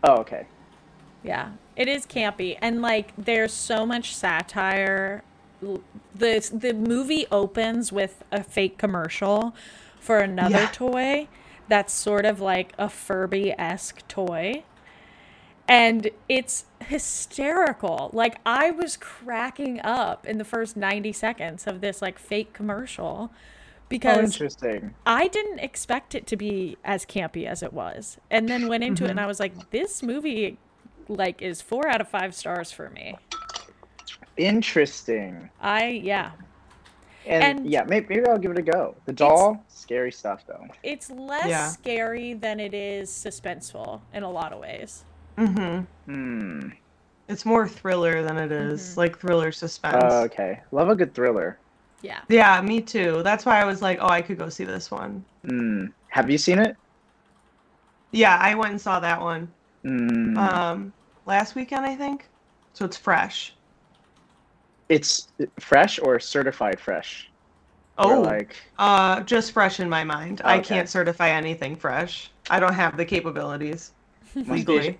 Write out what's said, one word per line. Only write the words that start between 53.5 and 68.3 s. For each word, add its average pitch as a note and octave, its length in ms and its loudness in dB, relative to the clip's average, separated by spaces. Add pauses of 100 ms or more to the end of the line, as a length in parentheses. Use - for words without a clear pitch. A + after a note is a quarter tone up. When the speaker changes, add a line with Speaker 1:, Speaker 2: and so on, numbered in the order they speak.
Speaker 3:
I G3+ 40 4
was F#3+ 180 -2
like, F#3 180 0
"Oh, - 60 2
I F3 160 4
could F3 160 -8
go D#3+ 100 -6
see - 140 -10
this F#3 260 -8
one." - 340 -10 (240)
Speaker 1:
Hmm. A2+ 380 -2 (220)
Have C3 240 2
you D3 80 4
seen F3+ 180 2
it? A3+ 180 4 (1400)
Speaker 3:
Yeah, G#3 300 8
I G#3 140 6
went A3 160 0
and G3+ 100 -6
saw F#3 180 2
that E3+ 220 0
one. E3+ 260 -4 (360)
Speaker 1:
Hmm. A#2+ 520 0
Speaker 3:
Um, F#3 580 0 (340)
last G3+ 260 2
weekend, C4 320 -4
I C4+ 100 -4
think. C#4 320 -8 (460)
So G3+ 120 -4
it's F3+ 120 -6
fresh. - 560 0 (1400)
Speaker 1:
It's - 380 2 (320)
fresh E3 400 4
or C3 200 4
certified B2 600 -2
fresh? - 500 -8 (680)
Or, G3+ 160 6
Speaker 3:
Oh, C4 60 4
Speaker 1:
like - 340 0 (240)